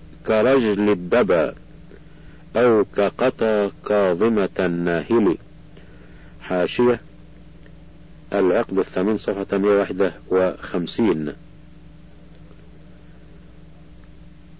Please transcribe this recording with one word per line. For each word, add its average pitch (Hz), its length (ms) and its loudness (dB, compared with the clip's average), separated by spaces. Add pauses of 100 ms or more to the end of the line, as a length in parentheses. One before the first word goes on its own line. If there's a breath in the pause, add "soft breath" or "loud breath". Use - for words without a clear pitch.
(280)
كرجل 110 600 2
الدبا 90 640 0 (1000 loud breath)
أو 113 300 4 (120)
كقطا 104 760 0 (140)
كاظمة 101 640 0 (100)
الناهل". 87 760 0 (1040 loud breath)
حاشية 113 600 0 (1300)
العقد 98 440 0
الثمين، 95 400 -2
صفحة 98 400 -4
مائة 101 160 2
وواحد 92 380 0 (180)
وخمسين. 90 1040 -2 (3250)